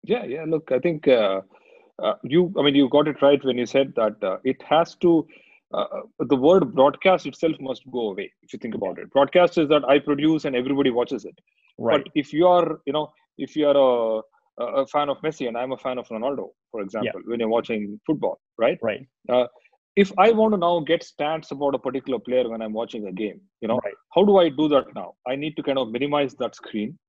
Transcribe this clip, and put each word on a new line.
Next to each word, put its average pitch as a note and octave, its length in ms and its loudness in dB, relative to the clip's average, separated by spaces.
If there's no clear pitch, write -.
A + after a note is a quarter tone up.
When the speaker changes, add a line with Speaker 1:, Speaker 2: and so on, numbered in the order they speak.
Speaker 1:
Yeah, A3 220 -2
yeah. D3+ 220 -8
Look, D#3 240 -4
I B2+ 100 2
think, D#3+ 280 0
uh, G2+ 320 4
uh, G#2 120 0
you, E3 340 2
I D3 40 0
mean, C#3+ 120 2
you C#3 160 4
got D3+ 180 2
it C#3 140 -4
right C#3+ 200 4
when B2+ 140 -2
you B2 80 -2
said C3+ 320 -2
that, G#2+ 260 -2
uh, F#2+ 220 -4
it C3 200 -2
has E3 320 0
to, E3 300 2
uh, - 140 -4
the C3+ 180 0
word D3 380 4
broadcast C#3+ 500 2
itself D#3 340 -4
must C3 320 -10
go A#2+ 200 -4
away, F#2+ 200 -10
if - 100 -20
you G#2 60 -14
think A2+ 160 -10
about F#2 240 -6
it. F#2 120 -16
Broadcast E3 460 4
is D#3 120 2
that D3 200 4
I C#3+ 100 6
produce D3 460 0
and C#3 100 -4
everybody C3+ 360 0
watches A#2+ 340 -2
it. - 140 -18
Speaker 2:
Right. A#2 260 0
Speaker 1:
But - 100 -20
if C#3+ 180 -2
you D#3+ 140 4
are, E3+ 400 2
you C#3 60 -6
know, D3+ 180 -4
if C#3 180 -10
you D3 120 2
are C#3+ 80 4
a, A#2 880 0
a, C3+ 200 -2
a C3 40 -2
fan D3 220 -2
of C3+ 140 -4
Messi D#3 260 -4
and A2+ 80 -6
I'm B2+ 160 -6
a B2+ 40 -6
fan B2+ 220 -6
of A2+ 100 -12
Ronaldo, A2+ 420 -6
for A2+ 100 -10
Speaker 2:
Yeah. G2 40 -6
Speaker 1:
example, G#2+ 420 -6
when A#2 140 -6
you're A2+ 80 -2
watching A2 580 -4
football, C3 340 -4
right? C3 240 0
Speaker 2:
Right. A#2 240 -6
Speaker 1:
Uh, B2 180 2
if G3 220 2
I A3 140 6
want A3 220 2
to G3 40 -2
now E3+ 220 0
get E3 220 -2
stats D3+ 480 -6
about C#3 240 -2
a C3 40 -2
particular C3 400 -6
player B2 300 -2
when A2+ 120 -8
I'm A2 120 -8
watching A2 340 -8
a F#2 60 -10
game, G2 280 -8
you A2+ 80 -8
know, A#2 160 0
Speaker 2:
Right. G2+ 100 -8
Speaker 1:
how F#3 120 4
do G3+ 140 6
I E3+ 100 6
do D3+ 200 -2
that C#3 260 0
now? F#2+ 200 -12
I B2+ 100 -4
need D3+ 200 -8
to D#3 60 -10
kind C3+ 160 -4
of B2 100 -4
minimize C#3 460 -2
that A#2 200 -8
screen A2 440 -8